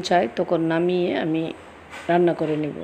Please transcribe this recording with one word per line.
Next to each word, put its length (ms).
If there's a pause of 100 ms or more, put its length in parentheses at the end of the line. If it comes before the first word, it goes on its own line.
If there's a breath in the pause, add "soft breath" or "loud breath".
চায় 260 (100)
তখন 240
নামিয়ে 580
আমি 240 (640)
রান্না 280
করে 220
নেব। 280